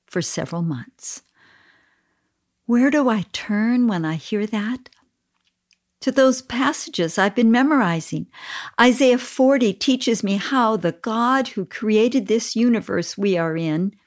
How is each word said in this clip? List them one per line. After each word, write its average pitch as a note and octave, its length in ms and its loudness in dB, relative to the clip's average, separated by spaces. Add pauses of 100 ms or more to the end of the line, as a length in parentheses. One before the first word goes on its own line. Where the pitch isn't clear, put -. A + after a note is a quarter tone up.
for F3+ 140 -4
several E3 420 -6
months. - 580 -8 (1400)
Where A#3+ 240 2
do C#4+ 200 2
I G#3+ 240 0
turn A3+ 520 0
when F3+ 200 0
I D#3+ 100 -2
hear G#3 320 -4
that? G#3+ 420 -6 (1120)
To C4 100 -2
those C4 300 4
passages B3+ 760 -4
I've G3 180 2
been A3+ 160 4
memorizing. G#3+ 760 0 (520)
Isaiah B3 380 4
forty B3+ 560 2
teaches B3+ 500 0
me G3 140 0
how A3 400 0
the E3+ 140 -2
God A#3+ 580 -2
who F#3+ 160 -6
created A3 640 0
this A3 280 -2
universe G3+ 640 0
we G3 200 0
are E3 200 -2
in E3 380 -2 (120)